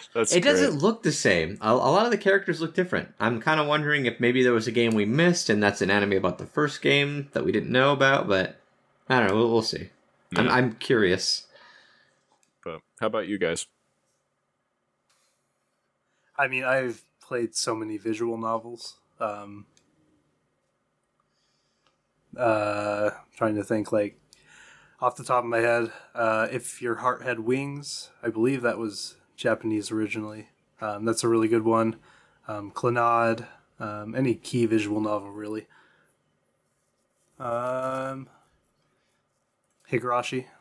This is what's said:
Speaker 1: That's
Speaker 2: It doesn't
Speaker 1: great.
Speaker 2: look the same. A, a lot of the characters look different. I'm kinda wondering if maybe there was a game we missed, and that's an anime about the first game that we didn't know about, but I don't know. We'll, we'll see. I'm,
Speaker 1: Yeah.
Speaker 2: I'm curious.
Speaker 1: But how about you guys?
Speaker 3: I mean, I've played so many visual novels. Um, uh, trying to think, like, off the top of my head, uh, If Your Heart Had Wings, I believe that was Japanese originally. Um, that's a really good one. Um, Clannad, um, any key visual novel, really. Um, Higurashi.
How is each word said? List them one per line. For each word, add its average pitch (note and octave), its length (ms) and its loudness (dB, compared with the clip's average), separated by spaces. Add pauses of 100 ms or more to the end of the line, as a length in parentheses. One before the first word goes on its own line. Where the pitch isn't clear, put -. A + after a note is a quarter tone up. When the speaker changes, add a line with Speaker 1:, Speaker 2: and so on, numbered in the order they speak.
(140)
Speaker 1:
That's A2+ 200 2
Speaker 2:
It F3 100 4
doesn't C#4 280 4
Speaker 1:
great. C#3+ 100 -2
Speaker 2:
look A3 200 2
the D#3 100 2
same. F#2+ 480 2
A, A2 120 0
a - 20 6
lot D#3 300 4
of A#3 80 0
the G#3 60 0
characters F#3+ 420 0
look D#3+ 140 -6
different. A#2 340 0 (100)
I'm A2+ 240 0
kinda D#3 220 2
wondering D3 420 0
if A#2+ 140 -2
maybe B2 240 4
there B2 80 6
was A2+ 160 2
a A#2 40 -6
game A#2 220 2
we G#2 100 2
missed, D#3+ 460 2
and G#2 100 4
that's G2+ 220 2
an F#2 80 2
anime G2+ 220 4
about F#2+ 260 0
the - 80 -10
first D3 360 -2
game C#3+ 500 0
that - 120 -2
we F#2 60 0
didn't G#2+ 220 -2
know C3 200 4
about, C3+ 360 2
but F#2+ 320 0 (480)
I B2+ 100 4
don't G#2+ 120 4
know. G2+ 60 2
We'll, A2+ 140 4
we'll A2+ 120 2
see. - 260 -6 (480)
I'm, G#2 100 2
Speaker 1:
Yeah. - 80 2
Speaker 2:
I'm B2+ 200 2
curious. - 720 0 (1160)
Speaker 1:
But E2 180 -12 (200)
how A2 60 -2
about G#2+ 220 -4
you G2+ 100 -6
guys? E2+ 280 -2 (2750)
Speaker 3:
I C#3 120 2
mean, C3 160 -4
I've B2+ 380 0 (200)
played A#2+ 320 -4
so - 200 -2
many G#2+ 220 -8
visual A2+ 400 -4
novels. A2+ 600 -8 (240)
Um, G#2 440 -8 (2750)
uh, G#2 760 0 (260)
trying A2 200 0
to G2+ 80 -2
think, G#2+ 280 -2
like, G#2 260 0 (840)
off B2 160 0
the B2+ 80 -12
top B2 200 0
of A#2 60 -6
my A#2 80 2
head, A#2 340 2 (220)
uh, A2+ 360 2
If - 320 -8
Your A#2 140 -2
Heart B2 260 -2
Had A#2+ 180 -4
Wings, C#3 720 -4 (120)
I A#2 60 -2
believe A#2+ 340 0
that A2+ 160 0
was G#2 380 -8 (200)
Japanese G#2+ 540 -2
originally. G#2+ 580 -6 (320)
Um, G#2 240 -6
that's A2+ 200 0
a A#2+ 40 2
really A2+ 200 4
good A2 160 2
one. A2+ 320 2 (500)
Um, G2+ 240 -10
Clannad, A#2 760 2 (340)
um, G#2+ 340 -10
any B2+ 200 2
key A#2+ 320 -2
visual G#2+ 340 0
novel, G#2 300 -4
really. G#2+ 360 -10 (1700)
Um, C3 880 -4 (1600)
Higurashi. B2 560 -2 (140)